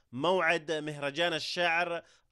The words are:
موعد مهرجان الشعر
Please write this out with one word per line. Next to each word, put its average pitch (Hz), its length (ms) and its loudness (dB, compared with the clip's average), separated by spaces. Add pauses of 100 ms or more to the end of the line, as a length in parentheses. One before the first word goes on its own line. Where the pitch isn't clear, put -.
(120)
موعد 165 600 2
مهرجان 151 600 -2
الشعر 170 720 0 (300)